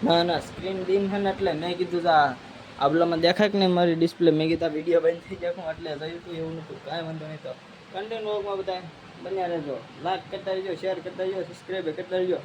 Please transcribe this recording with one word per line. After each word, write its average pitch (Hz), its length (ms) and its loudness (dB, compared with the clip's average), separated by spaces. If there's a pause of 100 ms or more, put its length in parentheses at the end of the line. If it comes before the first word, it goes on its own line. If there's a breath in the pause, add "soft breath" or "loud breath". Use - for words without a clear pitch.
ના 170 200 6
ના, 170 160 2
સ્ક્રીન 185 440 -6
ડીમ 190 260 2
છે 202 80 0
ને 202 120 2
એટલે 185 240 0
મેં 175 240 -4
કીધું 175 300 0
આ 147 280 6 (440)
આબલામાં 165 420 4
દેખાય 185 280 6
કે 202 80 0
નહીં 190 140 6
મારી 175 240 4
ડિસ્પ્લે. 165 360 4
મેં 156 160 4
કીધું 165 220 0
આ - 20 -8
વીડિયો 165 300 4
બંધ 165 280 2
થઈ 190 60 -8
જાય 170 160 -4
એટલે 165 440 -8
જોયું 160 240 -10
હતું, 175 160 -12
એવું 160 180 -6
નહોતું. 147 320 -12
કાંઈ 160 180 -6
વાંધો 160 220 -8
નહીં. 156 180 -12
તો 131 80 -10 (420)
કન્ટિન્યુ 220 300 -6
વ્લોગમાં 202 340 -2
બધા 185 240 -4 (420)
બન્યા 180 240 -2
રહેજો. 151 280 -2 (280)
લાઈક 185 280 -4
કરતા 190 200 -6
રહેજો, 190 240 -4
શેર 185 240 -4
કરતા 180 240 -8
રહેજો, 190 180 -4
સબસ્ક્રાઇબ 175 440 -8
કરતા 180 320 -4
રહેજો. 185 280 0